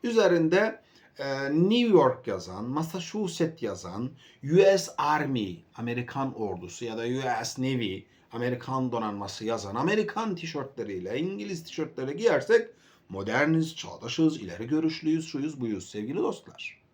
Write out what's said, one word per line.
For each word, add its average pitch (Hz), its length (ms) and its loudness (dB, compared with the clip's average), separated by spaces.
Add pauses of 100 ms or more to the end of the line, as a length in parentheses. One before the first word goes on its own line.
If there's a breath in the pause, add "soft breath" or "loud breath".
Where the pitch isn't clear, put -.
Üzerinde, 202 760 4 (360 soft breath)
e, 139 80 -6 (260)
New 202 460 6
York 127 300 6
yazan, 95 380 -6
Massachusetts 165 960 -4
yazan, 98 480 -6 (320 loud breath)
U 156 140 4
S 196 400 6
Army, 135 600 0 (180)
Amerikan 123 680 -4
ordusu 90 440 -6
ya 113 120 -6
da 117 40 -4
U 123 440 -2
S - 160 -6
Navy, 120 420 -2 (280 soft breath)
Amerikan 127 600 -2
donanması 107 540 -4
yazan 104 300 -4
Amerikan 208 600 0
tişörtleriyle, 113 840 -6
İngiliz 190 440 -6
tişörtleri 143 540 -6
giyersek 226 520 4 (400 soft breath)
moderniz, 143 680 2
çağdaşız, 135 680 0
ileri 98 260 -8
görüşlüyüz, 160 600 0
şuyuz, 143 340 -6
buyuz 104 280 -4
sevgili 110 280 -6
dostlar. - 680 -6 (100)